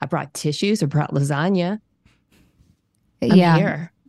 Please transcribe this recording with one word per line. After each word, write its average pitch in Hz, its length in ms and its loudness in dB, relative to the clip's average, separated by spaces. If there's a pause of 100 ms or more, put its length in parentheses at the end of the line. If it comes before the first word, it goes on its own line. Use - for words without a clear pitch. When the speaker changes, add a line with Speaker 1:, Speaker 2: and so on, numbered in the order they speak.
Speaker 1:
I 143 60 -4
brought 139 280 -6
tissues, 202 480 -2
I 151 40 0
brought 147 260 -2
lasagna. 175 680 -2 (1400)
I'm 233 100 0
Speaker 2:
Yeah. 170 240 6
Speaker 1:
here." 165 360 -2 (160)